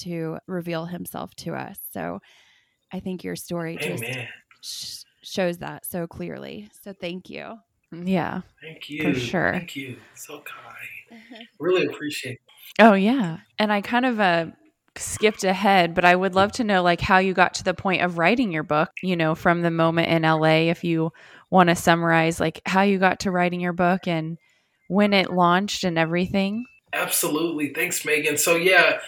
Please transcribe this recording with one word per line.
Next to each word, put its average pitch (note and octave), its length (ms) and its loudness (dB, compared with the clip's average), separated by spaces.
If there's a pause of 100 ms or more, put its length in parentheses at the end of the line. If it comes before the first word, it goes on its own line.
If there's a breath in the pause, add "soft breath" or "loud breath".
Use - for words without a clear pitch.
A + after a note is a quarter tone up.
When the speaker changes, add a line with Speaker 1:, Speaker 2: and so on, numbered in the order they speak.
Speaker 1:
to E3 440 -8
reveal E3+ 400 -6
himself F3 500 -12
to E3 180 -10
us. C3+ 240 -10 (140)
So F3 280 -8 (720 soft breath)
I F#3 80 -10
think F#3 240 -8
your F3 120 -8
story E3+ 440 -8
just F3 240 -6
Speaker 2:
Amen. B2+ 240 -10 (340)
Speaker 1:
sh-, - 400 -14 (200)
shows F3 360 -4
that D3 280 -12
so E3+ 200 -8
clearly. E3+ 600 -14 (140)
So G3+ 100 -16
thank F3+ 380 -12
you. F#3+ 280 -14 (340)
Speaker 3:
Yeah, F3 500 -4 (200)
Speaker 2:
Thank - 280 -16
you. D3+ 120 -8 (120)
Speaker 3:
for B2+ 40 -2
sure. B2 340 0
Speaker 2:
Thank - 240 -8
you. C3 200 -10 (180)
So - 260 -18
kind. - 1080 -18
Speaker 1:
<laughs> - 80 -20
Speaker 2:
Really E3+ 280 0
appreciate D3 480 -8
it. - 40 -16 (400 loud breath)
Speaker 3:
Oh, G#3+ 140 10
yeah. G3 460 0 (200)
And G#3+ 140 0
I G3+ 80 0
kind A#3+ 260 -2
of, A3+ 140 0
uh, E3+ 260 2 (500)
skipped - 480 0
ahead, F#3 500 4
but F3 100 2
I F3+ 100 8
would F#3 200 0
love G3 180 4
to B3 120 -2
know, G3 180 4
like, F3 180 4
how F#3+ 180 4
you F#3+ 140 2
got F3+ 220 4
to - 100 -10
the F#3 80 0
point F#3 300 -2
of F3+ 160 0
writing G#3 340 2
your D#3 120 -2
book, D3+ 260 0 (120)
you F#3 140 0
know, D#3+ 180 2
from E3+ 280 2
the E3+ 80 2
moment E3 380 2
in E3 160 2
L D#3+ 200 4
A, D#3+ 240 4
if E3+ 160 -2
you E3 280 0 (380 loud breath)
wanna F3 260 6
summarize, E3+ 640 2
like, D#3+ 260 -2
how F#3+ 160 2
you G3 160 2
got F#3 220 2
to G3+ 100 -2
writing F3+ 300 0
your F3 120 -2
book F3+ 340 0
and E3 320 -4 (500)
when G3+ 260 4
it F#3+ 180 2
launched F3+ 520 2
and E3+ 140 0
everything. F#3 640 0 (280)
Speaker 2:
Absolutely. D3+ 800 -2
Thanks, E3+ 320 -4
Megan. D3+ 340 0
So, E3+ 180 2
yeah, F3 520 4